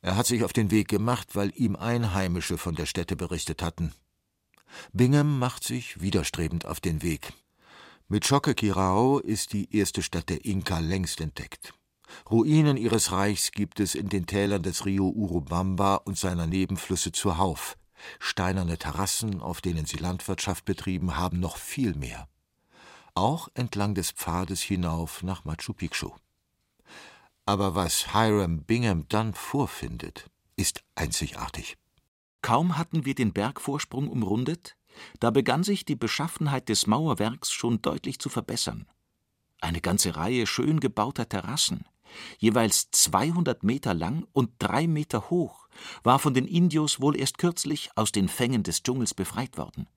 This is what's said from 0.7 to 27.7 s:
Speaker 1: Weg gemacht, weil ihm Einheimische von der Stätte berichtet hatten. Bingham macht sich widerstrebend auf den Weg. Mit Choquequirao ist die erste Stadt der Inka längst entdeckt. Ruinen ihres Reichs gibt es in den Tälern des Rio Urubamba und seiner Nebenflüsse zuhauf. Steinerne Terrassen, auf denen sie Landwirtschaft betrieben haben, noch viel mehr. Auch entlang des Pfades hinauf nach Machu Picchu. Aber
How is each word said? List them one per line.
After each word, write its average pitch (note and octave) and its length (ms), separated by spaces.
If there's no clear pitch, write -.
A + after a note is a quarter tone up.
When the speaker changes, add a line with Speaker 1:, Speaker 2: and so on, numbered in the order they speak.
Speaker 1:
Weg G#2+ 160
gemacht, A2 480
weil G2+ 220
ihm A2 180
Einheimische F#2+ 800
von D#2+ 200
der D2+ 100
Stätte F2 300
berichtet E2 460
hatten. E2+ 300
Bingham C#3 480
macht B2 240
sich - 360
widerstrebend E2+ 680
auf - 120
den D#2+ 240
Weg. E2 300
Mit - 220
Choquequirao A2 920
ist - 340
die G2+ 240
erste - 280
Stadt - 240
der - 160
Inka F#2+ 340
längst E2+ 420
entdeckt. - 540
Ruinen D3 460
ihres A2 360
Reichs G2 400
gibt - 280
es F#2+ 140
in G#2 140
den F#2+ 180
Tälern G2+ 360
des F2 240
Rio G2 220
Urubamba F#2 880
und G2 220
seiner F2 280
Nebenflüsse F#2 680
zuhauf. F2+ 640
Steinerne F2+ 600
Terrassen, F#2+ 640
auf D2 200
denen E2 260
sie - 120
Landwirtschaft F2+ 680
betrieben F#2 520
haben, F2 220
noch F2+ 180
viel A2 380
mehr. C2+ 340
Auch B2 400
entlang G#2 400
des F2+ 180
Pfades F2 500
hinauf E2+ 600
nach F2+ 220
Machu D#2+ 300
Picchu. - 360
Aber G2 300